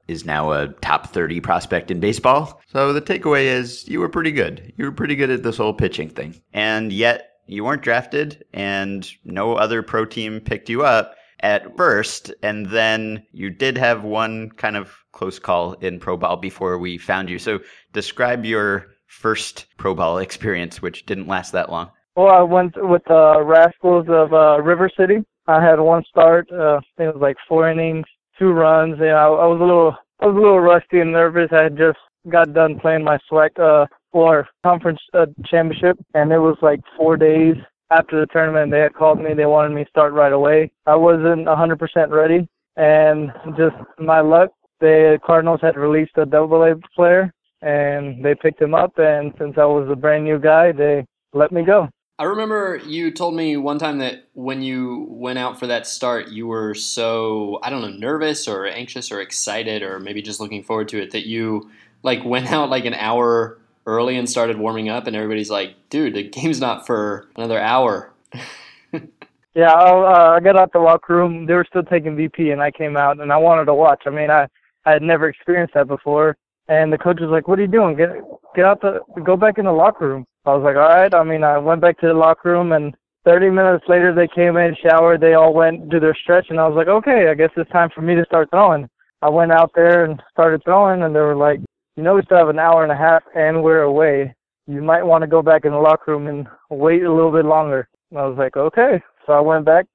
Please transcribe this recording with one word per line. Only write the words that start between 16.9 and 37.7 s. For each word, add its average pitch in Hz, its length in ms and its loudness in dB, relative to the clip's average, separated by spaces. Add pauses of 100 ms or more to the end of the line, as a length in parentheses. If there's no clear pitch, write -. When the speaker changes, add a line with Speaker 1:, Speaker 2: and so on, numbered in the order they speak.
Speaker 1:
found 95 320 -6
you. 90 100 -12
So 104 220 -8 (320)
describe 123 540 -6
your 104 400 -4 (220)
first - 580 -8 (100)
pro 95 180 -6
ball 85 240 -4
experience, 90 640 -10
which - 240 -14
didn't 95 220 -10
last 92 260 -8
that 90 180 -6
long? 85 200 -12 (240)
Speaker 2:
Well, 190 160 4
I 185 120 6
went 180 340 0
with 175 320 -2
the 156 360 4
Rascals 170 640 2
of, 160 240 2
uh, 151 300 4
River 175 340 0
City. 202 280 0 (220)
I 160 140 2
had 160 200 4
one 165 280 2
start. 165 440 4
Uh, 156 240 0
I 139 40 -4 (160)
think 165 120 -4
it 156 60 -6
was, 139 80 -6
like, 139 140 -2 (120)
four 160 200 0
innings, 160 380 -4 (320)
two 190 140 2
runs. 160 460 2
You 160 80 0
know, 156 100 2
I, 156 280 4
I - 20 4
was 170 140 2
a 175 40 2
little, 170 320 4 (240)
I 208 60 0
was 202 100 2
a 202 40 2
little 202 200 6
rusty 175 400 4
and 165 100 -2
nervous. 165 420 0
I 160 100 4
had 156 140 -2
just 156 220 2 (300)
got 170 240 2
done 156 260 0
playing 160 240 -2
my 151 160 0 (120)
swac, 156 280 0
uh, 151 280 4 (260)
or 160 360 2 (160)
conference, 175 360 0 (140)
uh, 170 120 2 (200)
championship, 165 520 -2 (160)
and 151 180 2
it 165 60 4
was, 160 240 2
like, 147 180 2 (160)
four 160 200 0
days 160 400 2 (340)